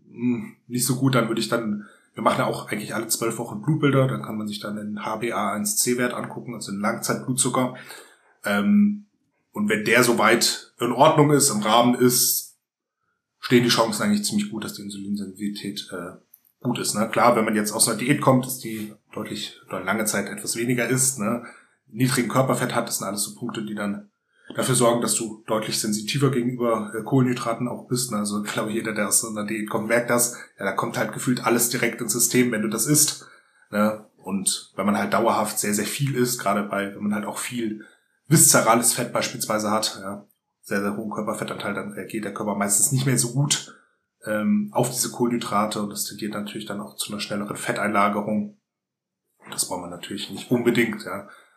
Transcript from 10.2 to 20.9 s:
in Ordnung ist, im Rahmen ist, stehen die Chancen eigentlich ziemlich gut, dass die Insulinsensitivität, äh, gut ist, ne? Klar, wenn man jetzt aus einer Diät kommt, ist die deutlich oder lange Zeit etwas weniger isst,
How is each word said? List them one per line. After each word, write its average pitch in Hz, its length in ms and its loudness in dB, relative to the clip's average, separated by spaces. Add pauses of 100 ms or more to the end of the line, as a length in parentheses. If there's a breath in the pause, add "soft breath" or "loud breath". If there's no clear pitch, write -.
in 120 140 0
Ordnung 151 400 6
ist, 131 180 4
im 104 120 0
Rahmen 120 340 6
ist, - 600 2 (840)
stehen 123 240 6
die 120 60 4
Chancen 113 320 2
eigentlich 104 220 2
ziemlich 104 260 -2
gut, - 140 -6
dass 98 100 -8
die 107 80 -12
Insulinsensitivität, 101 1120 -8
äh, 87 240 -10 (460)
gut 117 160 -2
ist, 92 160 -4
ne? 110 140 0
Klar, 117 280 4
wenn 110 80 2
man 107 120 0
jetzt 104 160 0
aus 110 160 2
einer 110 100 -2
Diät 123 220 2
kommt, 127 260 6
ist - 140 -8
die 110 340 -10 (180)
deutlich - 460 -8 (100)
oder 95 140 -6
lange 104 220 0
Zeit 101 240 0
etwas - 280 -6
weniger 120 320 0
isst, 127 300 2